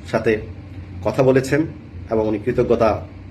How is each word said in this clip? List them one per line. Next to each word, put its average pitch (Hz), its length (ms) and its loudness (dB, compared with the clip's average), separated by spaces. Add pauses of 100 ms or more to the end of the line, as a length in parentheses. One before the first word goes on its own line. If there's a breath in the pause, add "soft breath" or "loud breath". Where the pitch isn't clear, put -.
(120)
সাথে 113 260 2 (680)
কথা 127 200 2
বলেছেন 131 380 4 (480)
এবং 110 180 2
উনি 107 120 0
কৃতজ্ঞতা 113 680 2 (240)